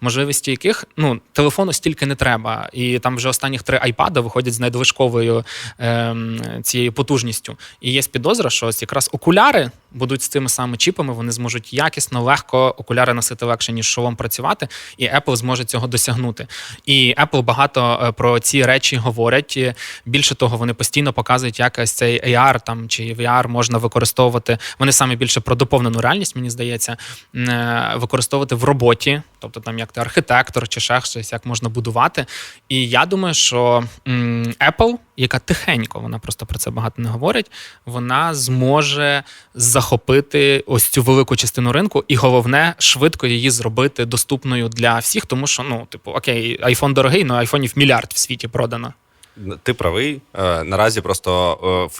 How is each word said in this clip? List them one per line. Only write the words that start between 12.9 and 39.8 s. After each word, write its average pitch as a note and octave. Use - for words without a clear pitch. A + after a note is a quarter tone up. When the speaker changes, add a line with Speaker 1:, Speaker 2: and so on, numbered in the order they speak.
Speaker 1:
носити A#2+
легше, A#2
ніж A2+
шолом A#2+
працювати, B2
і C3
Apple C3+
зможе B2
цього A#2
досягнути. B2
І C3
Apple D3
багато, A#2+
е, A#2+
про A#2+
ці C3+
речі C3
говорять. A#2
І B2+
більше C#3
того, A#2
вони A#2+
постійно C#3
показують, B2+
як B2
ось A#2
цей A#2+
A C3
R B2
там, A#2
чи A2+
V A2+
R A#2+
можна A#2+
використовувати. A#2+
Вони C3+
саме B2+
більше B2
про B2+
доповнену A#2+
реальність, D#3
мені B2
здається, A#2
м, B2
е, A#2
використовувати B2+
в A#2+
роботі. C#3
Тобто A2+
там, A2+
як A2+
ти -
архітектор A#2+
чи -
ще B2
щось, -
як A#2
можна A#2+
будувати. A#2
І C3
я B2
думаю, F#3
що, A#2+
м, A#2+
Apple, A3+
яка C3
тихенько, B2
вона A#2
просто A2+
про A#2+
це -
багато A#2
не A#2
говорить, E3
вона B2+
зможе C#3
захопити C3+